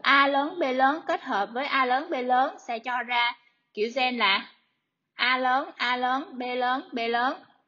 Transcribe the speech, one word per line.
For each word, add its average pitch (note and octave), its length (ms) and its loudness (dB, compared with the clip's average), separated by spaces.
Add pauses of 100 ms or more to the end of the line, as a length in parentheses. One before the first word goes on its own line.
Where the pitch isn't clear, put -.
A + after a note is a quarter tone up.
A C#4 260 6
lớn, C#4+ 320 0
B E4 40 0 (120)
lớn C4+ 320 2
kết E4+ 140 -2
hợp G3+ 320 -2
với C4 120 -4
A C4+ 200 0
lớn, C4 240 0
B E4+ 40 -4 (120)
lớn C4 340 2
sẽ A#3 200 -8
cho B3 240 -4
ra A#3+ 300 0 (400)
kiểu G#3+ 220 -2
gen B3+ 220 0
là G#3+ 340 2 (600)
A B3+ 240 2
lớn, C4 380 0
A B3 200 -2
lớn, B3+ 420 -2
B B3 40 -8 (160)
lớn, B3+ 340 -2
B B3 80 -6 (100)
lớn. B3 280 0 (300)